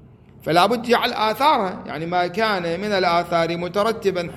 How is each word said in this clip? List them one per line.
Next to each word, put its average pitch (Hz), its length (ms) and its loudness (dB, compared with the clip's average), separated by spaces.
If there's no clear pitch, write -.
فلا 170 240 4
بد 226 200 0
يجعل 233 280 2
آثارها، 220 720 0
يعني 151 200 -8
ما 175 220 0
كان 180 520 -2
من 208 120 -4
الآثار 175 680 0
مترتبا 180 800 -2